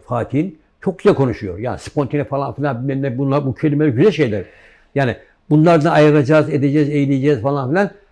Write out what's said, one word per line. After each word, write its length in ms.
Fatih'in. 520
Çok 180
güzel 160
konuşuyor. 440
Yani 200
spontane 460
falan 300
filan 340
bilmem 140
ne 160
bunlar, 280
bu 80
kelimeler 360
güzel 220
şeyler. 320
Yani 220
bunlardan 420
ayıracağız, 580
edeceğiz, 380
eğileceğiz 520
falan 280
filan. 220